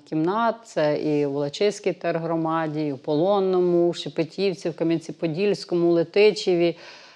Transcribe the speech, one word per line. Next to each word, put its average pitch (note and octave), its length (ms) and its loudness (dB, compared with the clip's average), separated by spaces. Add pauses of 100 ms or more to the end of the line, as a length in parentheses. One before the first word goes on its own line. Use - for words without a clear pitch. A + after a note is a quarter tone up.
кімнат. G3+ 460 0 (100)
Це D3+ 340 0
і D3 280 0
у C#3 40 -2
Волочиській F3 640 -2
тергромаді, E3 920 -2
і C#3+ 60 -2
у C3 40 -6
Полонному, F3 920 2
у E3 60 0
Шепетівці, F3 760 -4
в D#3 60 -12
Кам'янці-Подільському, E3+ 1120 -2
у E3+ 40 4
Летичеві F3 840 2 (400)